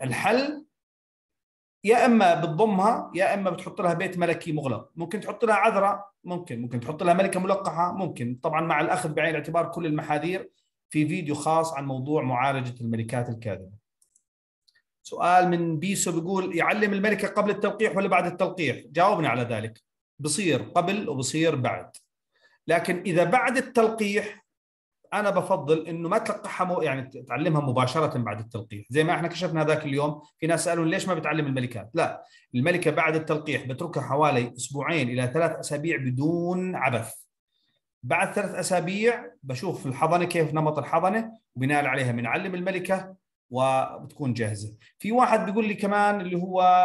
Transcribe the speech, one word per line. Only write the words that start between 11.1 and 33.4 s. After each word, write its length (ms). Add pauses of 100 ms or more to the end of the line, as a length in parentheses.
خاص 380
عن 140
موضوع 360
معالجة 580
الملكات 480
الكاذبة. 440 (1300)
سؤال 460
من 300
بيسو 340
بيقول: 440
"يعلم 360
الملكة 360
قبل 220
التلقيح 460
ولا 120
بعد 180
التلقيح؟" 600
جاوبنا 420
على 140
ذلك. 480 (300)
بصير 420
قبل 460
وبصير 460
بعد. 360 (760)
لكن 400
إذا 180
بعد 320
التلقيح 920 (680)
أنا 160
بفضل 560
إنه 220
ما 100
تلقحها 460
مو-، 180
يعني 200
ت-، 260
تعلمها 320
مباشرة 580
بعد 220
التلقيح. 500
زي 140
ما 100
إحنا 140
كشفنا 360
ذاك 200
اليوم، 380 (160)
في 80
ناس 180
سألون: 240
"ليش 200
ما 60
بتعلم 320
الملكات؟" 480
لا، 300 (300)
الملكة 360
بعد 240
التلقيح 520